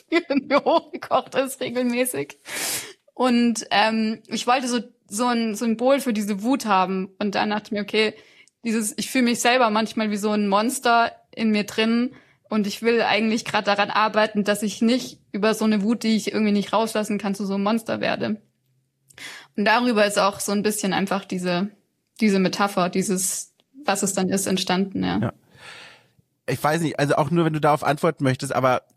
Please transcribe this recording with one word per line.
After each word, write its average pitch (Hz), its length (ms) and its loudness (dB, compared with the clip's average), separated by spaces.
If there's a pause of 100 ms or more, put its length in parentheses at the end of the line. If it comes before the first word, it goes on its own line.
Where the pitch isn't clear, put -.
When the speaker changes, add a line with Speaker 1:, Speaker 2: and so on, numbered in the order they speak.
Speaker 1:
viel 330 200 2
mit 277 180 0
mir 277 160 2
hochgekocht - 720 0
ist 262 240 -2
regelmäßig. 247 800 -2 (800)
Und, 240 560 2
ähm, 220 560 2
ich - 180 -6
wollte 247 220 2
so, 240 120 0 (280)
so 214 180 -2
ein 233 300 0
Symbol 240 440 2
für 247 140 -2
diese 208 300 -2
Wut 254 220 0
haben. 190 440 0 (100)
Und 208 160 -2
dann 208 140 0
dachte 208 160 -4
ich - 60 -14
mir, 208 100 -2
okay, 214 320 0 (500)
dieses, 220 340 -2
ich - 120 -6
fühle 254 160 2
mich 233 140 0
selber 247 320 4
manchmal 214 400 -2
wie 208 60 -2
so 208 140 -2
ein 208 160 0
Monster 233 640 2 (200)
in 220 200 0
mir 208 120 2
drin 233 500 0 (360)
und 214 180 0
ich - 140 -8
will 233 200 4
eigentlich 220 440 0
grad 208 220 -2
daran 202 220 2
arbeiten, 214 540 2
dass 208 200 0
ich 208 180 -4
nicht 247 380 0 (120)
über 214 220 2
so 220 120 -2
eine 214 180 2
Wut, 226 200 0
die 220 120 2
ich - 160 -2
irgendwie 208 200 2
nicht 202 220 0
rauslassen 214 440 0
kann, 196 180 -4
zu 208 100 -6
so 196 100 -4
einem 196 80 -2
Monster 220 380 -2
werde. 214 400 -2 (1160)
Und 208 100 -2
darüber 220 400 4
ist 202 140 0
auch 196 200 2
so - 120 -4
ein 202 120 0
bisschen 208 300 0
einfach 190 320 -2
diese, 180 440 -2 (500)
diese 196 200 4
Metapher, 185 500 0
dieses, 185 640 -4 (320)
was 196 180 0
es 190 100 0
dann 185 160 -2
ist, 196 180 -2
entstanden, 190 560 -2
ja. - 160 -2
Speaker 2:
Ja. 117 140 -2 (1120)
Ich 127 140 -4
weiß 156 200 0
nicht, 156 180 -2
also 143 160 2
auch 147 160 0
nur, 170 140 2
wenn 160 80 0
du 151 80 -4
darauf 151 220 2
antworten 151 400 0
möchtest, 131 300 0
aber 127 300 2 (140)